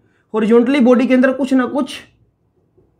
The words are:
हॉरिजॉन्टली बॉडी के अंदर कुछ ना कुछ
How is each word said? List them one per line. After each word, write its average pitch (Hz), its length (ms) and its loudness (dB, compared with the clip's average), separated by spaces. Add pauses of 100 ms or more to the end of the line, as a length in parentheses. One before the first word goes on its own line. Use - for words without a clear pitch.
(340)
हॉरिजॉन्टली 233 460 2
बॉडी 247 260 2
के 254 80 0
अंदर 254 180 2
कुछ 262 220 -4
ना 247 140 0
कुछ 247 260 -6 (1040)